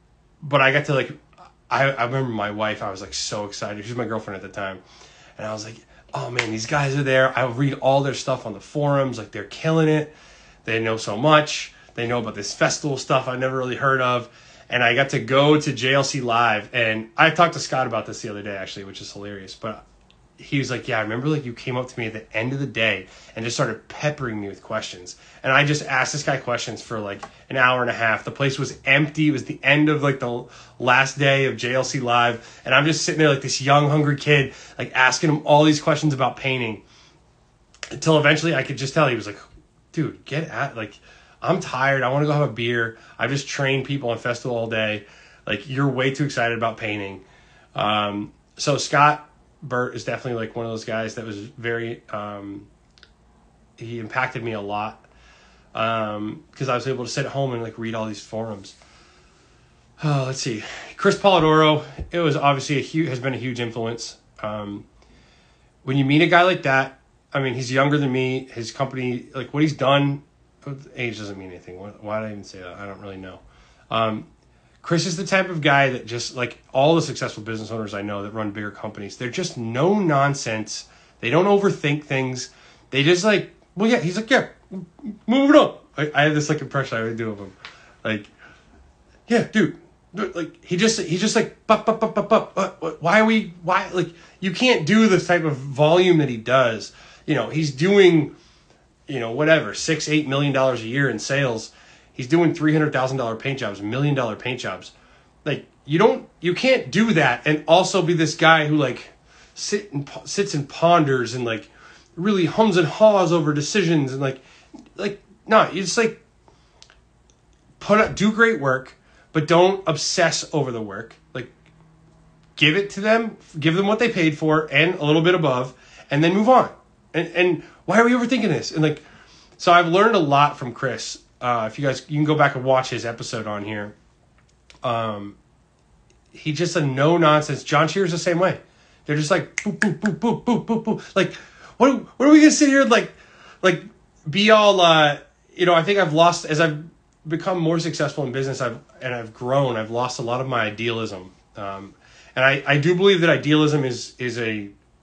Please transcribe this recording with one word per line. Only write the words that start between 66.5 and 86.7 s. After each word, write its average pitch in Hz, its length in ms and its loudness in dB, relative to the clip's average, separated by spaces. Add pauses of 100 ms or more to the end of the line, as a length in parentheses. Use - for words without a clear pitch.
that, 135 380 0 (320)
I 143 80 -2
mean, 131 140 -2
he's 123 180 -6
younger 143 260 2
than 139 140 0
me. 131 400 -2
His 113 180 -10
company, 123 640 -6
like, 123 180 -10
what 147 100 0
he's 156 120 0
done, 143 480 2 (720)
age 117 240 -8
doesn't 101 200 -12
mean 92 120 -16
anything. 90 300 -18
Why, 101 80 -14 (120)
why 107 200 -6
did 110 60 -8
I 107 60 -10
even 101 120 -14
say 95 160 -20
that? 87 140 -16
I 101 120 -14
don't 95 140 -16
really 98 160 -14
know. 92 240 -16 (500)
Um, 113 360 -2 (560)
Chris 170 240 0
is 180 100 -6
the 196 100 -6
type 190 220 0
of 170 140 -6
guy 139 280 4
that 120 160 -8
just, 117 300 -10
like, 120 260 -8 (100)
all 143 220 4
the 165 80 2
successful 120 400 -8
business 110 300 -10
owners 107 200 -8
I 101 100 -8
know 101 200 -8
that 104 80 -10
run 107 220 -6
bigger 104 180 -8
companies, 101 460 -14
they're 123 140 -8
just 165 280 -6
no 127 400 0
nonsense. 139 840 -2 (340)
They 117 100 -6
don't 123 180 2
overthink 190 580 0
things. 131 460 -4 (400)
They 139 120 0
just, 175 220 4
like, 208 280 2 (220)
well, 214 160 0
yeah, 247 80 4
he's 170 160 -2
like, 220 160 -4
"Yeah, 240 160 4 (800)
move 277 240 4
it 302 60 8
up." - 300 4 (100)
I, 147 180 -4
I 143 80 4
have 151 140 4
this, 147 120 -2
like, 139 120 0
impression 131 380 -6